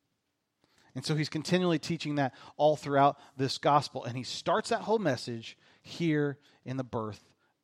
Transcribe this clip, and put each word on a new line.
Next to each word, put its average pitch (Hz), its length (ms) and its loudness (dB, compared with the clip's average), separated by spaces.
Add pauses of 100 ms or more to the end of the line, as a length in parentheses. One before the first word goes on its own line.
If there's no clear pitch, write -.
(960)
And 131 80 -8
so 156 120 0
he's 147 140 -2
continually 170 500 2
teaching 151 360 -4
that 139 180 0 (220)
all 151 200 4
throughout 143 420 4 (180)
this 131 220 -2
gospel, 143 460 2
and 120 120 -8
he 127 80 -6
starts - 460 -2
that 220 120 0
whole 208 180 0
message 120 580 -4 (240)
here 147 560 0 (260)
in 131 140 -8
the 135 60 -4
birth 110 400 -8 (400)